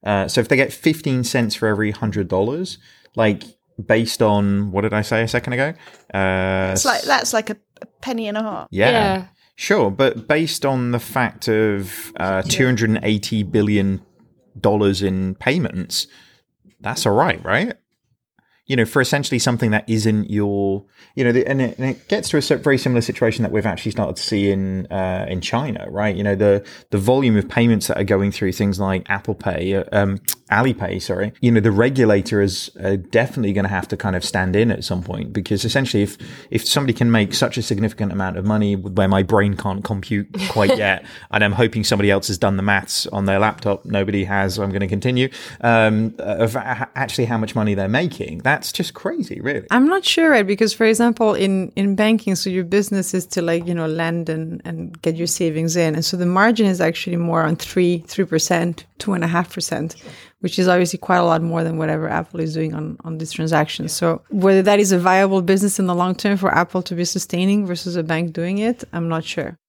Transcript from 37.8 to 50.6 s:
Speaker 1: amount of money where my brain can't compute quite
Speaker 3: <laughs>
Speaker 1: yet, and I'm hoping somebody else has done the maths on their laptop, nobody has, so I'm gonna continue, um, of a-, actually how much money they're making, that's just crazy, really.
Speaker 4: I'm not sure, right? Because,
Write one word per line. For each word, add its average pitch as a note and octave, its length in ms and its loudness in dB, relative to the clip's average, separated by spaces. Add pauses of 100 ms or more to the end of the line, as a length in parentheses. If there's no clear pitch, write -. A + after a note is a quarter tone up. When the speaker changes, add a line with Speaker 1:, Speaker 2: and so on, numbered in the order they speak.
Speaker 1:
amount F#2+ 260 -4
of F#2 80 -4
money G#2 300 2
where F#2+ 320 0
my G2 160 4
brain G2+ 340 2
can't G2 260 -6
compute G2+ 440 -4 (220)
quite G2+ 280 2
Speaker 3:
<laughs> - 0 -
Speaker 1:
yet, G2 260 0 (280)
and G#2 120 2
I'm G2+ 100 2
hoping A2 300 0
somebody G2+ 280 2
else G2 160 2
has F#2+ 100 -4
done G2 200 2
the F#2+ 60 -2
maths G2+ 440 -2
on G2 180 -2
their G2 140 2
laptop, G#2 460 0
nobody G2 400 0
has, G2 280 -2
so G2+ 100 -4
I'm G2 80 -2
gonna G2 160 -2
continue, B2+ 420 0 (320)
um, A2 580 4
of G#2+ 360 0
a-, A2+ 400 -4
actually C3 300 -2
how A2+ 140 0
much A2 160 -4
money G#2+ 180 2
they're G2 140 0
making, B2+ 560 -2
that's C#3 160 2 (140)
just - 200 -6
crazy, - 460 -6
really. - 320 -4
Speaker 4:
I'm B3+ 160 4
not F#4 160 2
sure, E4 280 4
right? A3 140 4
Because, G#3 280 0